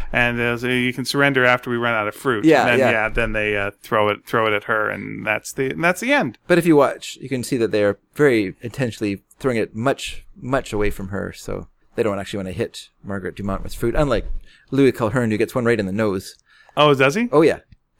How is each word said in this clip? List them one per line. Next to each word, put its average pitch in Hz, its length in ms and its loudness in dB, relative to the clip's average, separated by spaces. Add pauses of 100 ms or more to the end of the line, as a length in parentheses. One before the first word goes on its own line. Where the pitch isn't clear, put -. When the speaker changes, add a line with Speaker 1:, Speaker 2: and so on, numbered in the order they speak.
(120)
Speaker 1:
and 120 280 0
they'll 120 180 0
say, 123 220 0
"You 123 120 0
can 131 120 -6
surrender 139 400 2
after 123 260 4
we 120 60 -2
run 117 180 0
out 107 140 -2
of - 80 -8
fruit." 120 280 0
Speaker 2:
Yeah, 147 180 6
Speaker 1:
And 98 80 4
then, 147 100 4
Speaker 2:
yeah. 123 100 4
Speaker 1:
yeah, 110 200 0
then 113 220 -2
they, 107 240 -2
uh, 101 140 -2 (120)
throw 107 260 0
it, - 180 -4
throw 113 220 0
it 107 60 0
at 104 100 -2
her, 107 260 0
and 104 340 -8
that's 107 280 -4
the, 135 180 -4
and 156 140 -6
that's 180 160 0
the 240 120 -2
end. 214 260 -2 (100)
Speaker 2:
But 175 100 4
if 165 80 0
you 165 80 6
watch, - 460 2
you 131 80 -14
can 127 160 -4
see 139 140 -2
that 110 120 0
they 104 140 2
are 101 140 2 (160)
very 117 460 2
intentionally 107 640 -6 (160)
throwing 123 200 -2
it - 180 -4
much, - 480 -4 (160)
much 131 320 -4
away 104 180 0
from 98 180 -8
her, 92 240 -6
so 95 360 -10 (260)
they 120 80 0
don't 101 160 -2
actually 98 200 -8
wanna 92 140 -8
hit - 360 -8 (160)
Margaret 95 320 -8
Dumont 95 260 -6
with 92 120 -10
fruit, 117 200 -2
unlike 135 320 0 (460)
Louis 135 180 4
Colhern, 120 400 0
who 107 60 0
gets - 180 0
one 127 100 -2
right 117 140 2
in 98 80 0
the 92 60 -4
nose. 101 420 -2 (420)
Speaker 1:
Oh, 147 160 6
does 135 220 4
he? 233 160 0
Speaker 2:
Oh, 151 120 4
yeah. 120 180 2 (400)